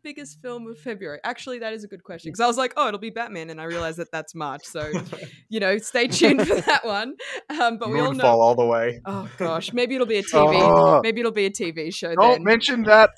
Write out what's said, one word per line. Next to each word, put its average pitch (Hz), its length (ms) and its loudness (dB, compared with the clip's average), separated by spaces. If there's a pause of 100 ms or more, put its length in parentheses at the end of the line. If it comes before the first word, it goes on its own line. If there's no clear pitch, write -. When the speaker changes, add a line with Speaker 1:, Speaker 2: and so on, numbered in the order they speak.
Speaker 1:
biggest 294 400 -18
film 240 240 -12
of 233 120 -16
February? 190 460 -12
Actually, 247 360 -8
that 220 120 -8
is 220 120 -14
a 202 40 -18
good 180 160 -20
question, 165 300 -14
'cause 196 60 -8
I 240 80 2
was 240 100 -2
like, 254 180 -4
"Oh, 285 120 0
it'll 202 120 -6
be 220 80 -10
Batman," 208 400 -10
and 160 140 -14
I - 20 -12
realized 165 320 -6
that 170 160 -10
that's 160 220 -10
March. 147 320 -10
So, 151 260 -8
Speaker 2:
<laughs> - 560 -10
Speaker 1:
you 220 100 -6
know, 202 200 0
stay 240 280 -2
tuned 220 400 2
for 381 140 0
that - 240 0
one. 233 320 -6 (320)
Um, 240 300 -2
but 233 100 -6
we - 100 -2
all 269 140 0
know 262 120 0
Speaker 2:
Moonfall 117 160 6
all 117 140 6
the 120 120 2
way. 117 400 0
Speaker 1:
Oh, 196 200 -8 (120)
gosh. 175 340 -4
Maybe 247 220 -2
it'll 254 120 0
be 208 120 -2
a 196 40 -2
T - 100 -8
V. 160 60 2
Speaker 3:
Uh, 165 640 6
Speaker 1:
Maybe 226 180 -2
it'll 226 120 -2
be 196 140 0
a 196 40 -2
T 190 200 -6
V 160 80 -12 (140)
show 170 240 -8
Speaker 3:
don't 226 160 6
Speaker 1:
then. 170 100 0
Speaker 3:
mention 226 400 2
that 214 360 8